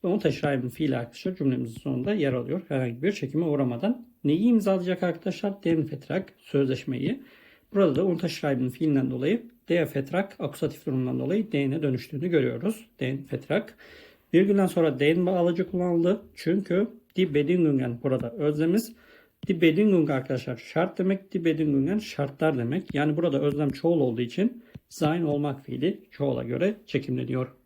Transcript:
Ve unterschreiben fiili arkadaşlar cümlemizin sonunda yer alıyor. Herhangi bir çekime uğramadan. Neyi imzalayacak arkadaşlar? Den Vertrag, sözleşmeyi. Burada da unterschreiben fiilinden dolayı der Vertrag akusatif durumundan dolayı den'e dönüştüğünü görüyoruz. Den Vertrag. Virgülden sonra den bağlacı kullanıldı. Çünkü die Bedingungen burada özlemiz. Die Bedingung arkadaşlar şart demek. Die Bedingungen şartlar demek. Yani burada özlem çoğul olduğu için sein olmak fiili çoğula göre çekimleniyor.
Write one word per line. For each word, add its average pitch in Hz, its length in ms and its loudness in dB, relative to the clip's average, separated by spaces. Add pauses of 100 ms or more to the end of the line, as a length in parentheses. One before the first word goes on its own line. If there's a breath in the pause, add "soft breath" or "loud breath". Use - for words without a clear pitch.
Ve 190 40 -2
unterschreiben 143 600 0
fiili 135 280 -2
arkadaşlar 147 380 -6
cümlemizin 127 440 -2
sonunda 135 340 -2
yer 139 200 0
alıyor. 135 340 -4
Herhangi 127 360 -4
bir 196 80 2
çekime 156 340 -2
uğramadan. 139 640 -2 (160)
Neyi 156 160 2
imzalayacak 190 640 2
arkadaşlar? 190 600 -4
Den 160 280 0
Vertrag, 143 320 -6 (140)
sözleşmeyi. 139 880 -2 (500 loud breath)
Burada 185 220 4
da 170 100 2
unterschreiben 151 640 0
fiilinden 135 420 0
dolayı 143 320 -2 (260)
der 165 260 2
Vertrag 151 440 -2
akusatif 143 460 -6
durumundan 127 340 -2
dolayı 185 320 -2
den'e 139 300 0
dönüştüğünü 139 460 -4
görüyoruz. 143 580 0 (140)
Den 135 200 -4 (140)
Vertrag. 151 360 -2 (640 loud breath)
Virgülden 196 340 4
sonra 151 320 2
den 165 260 4
bağlacı 180 460 0
kullanıldı. 180 500 2 (140)
Çünkü 196 520 0 (280)
die 180 180 2
Bedingungen 143 680 2
burada 123 300 -2
özlemiz. 160 600 0 (520 loud breath)
Die 170 140 0
Bedingung 170 480 6
arkadaşlar 131 480 -2
şart - 400 -2
demek. 190 360 -2
Die 170 120 -2
Bedingungen 151 540 2
şartlar 147 580 -2
demek. 123 380 -4
Yani 147 220 2
burada 147 240 2
özlem 147 280 0
çoğul 165 300 2
olduğu 123 220 0
için 202 420 -2 (260 loud breath)
sein 165 320 0
olmak 147 440 -2
fiili 135 340 -2 (120)
çoğula 127 320 -2
göre 135 320 -2 (100)
çekimleniyor. 127 680 -4 (100)